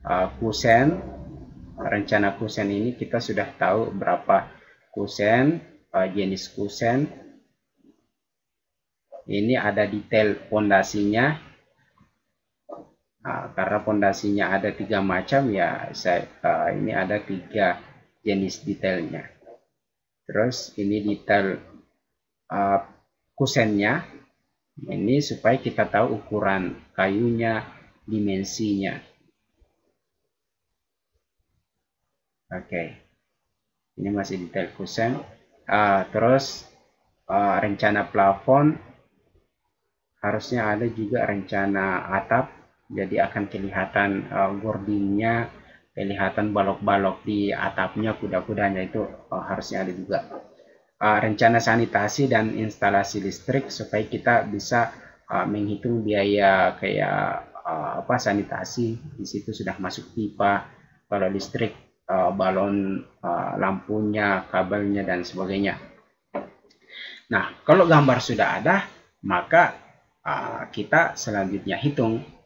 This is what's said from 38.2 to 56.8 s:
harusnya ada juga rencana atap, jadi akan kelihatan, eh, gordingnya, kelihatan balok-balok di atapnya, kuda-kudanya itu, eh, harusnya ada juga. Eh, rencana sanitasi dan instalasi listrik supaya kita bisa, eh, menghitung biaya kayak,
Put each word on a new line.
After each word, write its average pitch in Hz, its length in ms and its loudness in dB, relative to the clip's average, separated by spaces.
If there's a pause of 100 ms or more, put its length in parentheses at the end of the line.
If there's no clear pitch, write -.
harusnya 107 480 -2
ada 110 160 0
juga 110 400 -2
rencana 98 880 -2
atap, 120 320 0 (400)
jadi 98 400 -2
akan 104 240 -4
kelihatan, 98 720 -2
eh, 98 280 0 (120)
gordingnya, 104 880 -2 (400)
kelihatan 98 640 -2
balok-balok 98 720 0
di 101 240 0
atapnya, 104 640 -2
kuda-kudanya 98 720 -2
itu, 107 160 -4
eh, - 480 -8
harusnya 95 320 -6
ada 95 80 -6
juga. 90 280 -4 (840)
Eh, 107 160 4
rencana 113 400 4
sanitasi 113 720 2
dan 110 240 2
instalasi 104 640 0
listrik 98 480 -2
supaya 107 400 -4
kita 117 400 2
bisa, 104 480 -2 (320)
eh, 95 160 -2
menghitung 104 640 -2
biaya 98 720 4
kayak, 98 720 -2